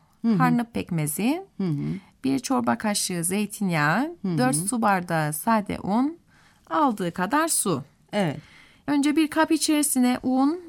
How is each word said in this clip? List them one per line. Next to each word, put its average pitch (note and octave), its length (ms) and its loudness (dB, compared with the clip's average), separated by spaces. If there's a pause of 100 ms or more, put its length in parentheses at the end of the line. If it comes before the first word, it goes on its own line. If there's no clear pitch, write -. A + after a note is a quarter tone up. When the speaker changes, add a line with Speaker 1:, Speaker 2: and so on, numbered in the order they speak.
(220)
Speaker 1:
Hı A#3 60 0
hı. A3 80 4
Speaker 2:
harnıp A#3+ 380 2
pekmezi, F#3+ 680 -2 (140)
Speaker 1:
Hı G3 120 -4
hı. D3+ 80 0 (480)
Speaker 2:
bir C4+ 140 0
çorba A#3+ 400 -2
kaşığı F#3+ 460 -4
zeytinyağı, F#3+ 880 0 (120)
Speaker 1:
Hı - 60 -4
hı. E3+ 100 0
Speaker 2:
dört E3 180 2
su G3+ 260 -4
bardağı F3 500 0
sade G#3 500 -2
un, C4 340 0 (540)
aldığı B3+ 420 0
kadar C#4 360 0
su. D#3+ 340 0 (300)
Speaker 1:
Evet. F#3 240 0 (500)
Speaker 2:
Önce C#4+ 300 2
bir D#4 120 4
kap D#4 240 2
içerisine C#4+ 720 2
un, C#4 460 2